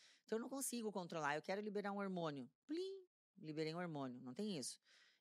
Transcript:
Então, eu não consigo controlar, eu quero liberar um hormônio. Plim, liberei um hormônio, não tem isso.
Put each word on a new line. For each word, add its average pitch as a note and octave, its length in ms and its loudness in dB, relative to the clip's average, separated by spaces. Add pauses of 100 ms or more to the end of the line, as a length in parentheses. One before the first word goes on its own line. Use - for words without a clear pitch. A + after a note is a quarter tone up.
(260)
Então, A3 120 2
eu A#3 40 -2
não B3+ 60 -4
consigo B3 440 0
controlar, E3 440 2
eu D#3 60 0
quero G3 180 2
liberar G3+ 320 0
um G3+ 60 0
hormônio. E3 500 0 (180)
Plim, F#4+ 400 -4 (320)
liberei D#3 360 0
um E3+ 40 -2
hormônio, C#3 420 -2
não B2+ 140 -6
tem G3+ 240 0
isso. - 200 -4 (420)